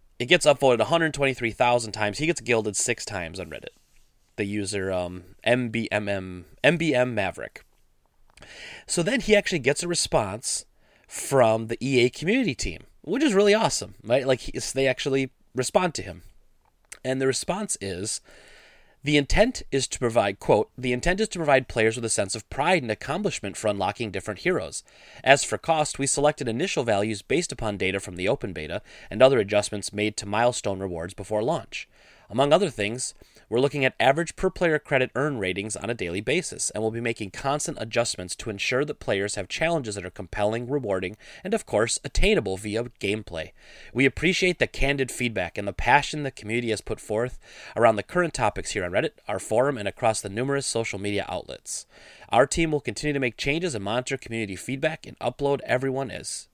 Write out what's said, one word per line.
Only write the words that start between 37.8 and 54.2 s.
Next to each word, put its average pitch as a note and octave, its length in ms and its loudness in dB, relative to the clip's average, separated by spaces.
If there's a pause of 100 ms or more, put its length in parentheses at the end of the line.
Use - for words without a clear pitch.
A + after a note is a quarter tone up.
adjustments A2+ 560 -4
to - 120 -10
ensure B2 360 -2
that - 160 -8
players G2+ 340 -2
have G2 140 -8
challenges D#3 460 -2
that F2+ 100 -8
are F2+ 40 -10
compelling, G#2+ 600 -2
rewarding, G2+ 480 -2 (260)
and G3 100 -2
of A3 120 -4
course, A2+ 400 2
attainable C#3+ 500 4
via G#2+ 300 -4 (160)
gameplay. G2 500 -4 (420)
We C3 120 4
appreciate F3+ 540 2
the - 80 2
candid C3+ 440 0
feedback G2+ 460 -4
and G2+ 100 -6
the G2 60 -4
passion C#3+ 500 0
the C3+ 80 -6
community A2+ 380 -4
has G#2 100 -2
put - 220 -8
forth A2+ 360 -4 (380)
around A2 220 6
the G#2 40 0
current E3+ 320 -2
topics G#2 380 -2
here F#2+ 140 -2
on F2 60 -6
Reddit, B2+ 200 0 (160)
our G2+ 100 -4
forum, B2 400 2
and G#2 80 -6
across A2 360 0
the G2+ 80 -10
numerous C3+ 360 -2
social A2+ 340 -4
media G2+ 280 -2
outlets. - 580 -10 (440)
Our B2 180 6
team E3 240 0
will D3 80 2
continue C#3 320 -4
to C#3 80 -2
make B2 160 -2
changes D#3 400 -2
and G2+ 80 -6
monitor B2 320 -2
community A2+ 400 -6